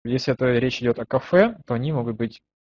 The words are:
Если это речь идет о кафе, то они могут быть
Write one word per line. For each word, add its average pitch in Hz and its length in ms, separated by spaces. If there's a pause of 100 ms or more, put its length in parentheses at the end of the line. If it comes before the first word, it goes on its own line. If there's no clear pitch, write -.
Если 127 280
это 127 260
речь 127 240
идет 120 160
о 113 80
кафе, 196 500 (100)
то 123 80
они 131 180
могут 117 240
быть 110 260 (220)